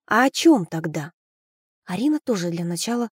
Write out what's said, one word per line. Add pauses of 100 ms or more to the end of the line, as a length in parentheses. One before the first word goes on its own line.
А
о
чём
тогда?» (760)
Арина
тоже
для
начала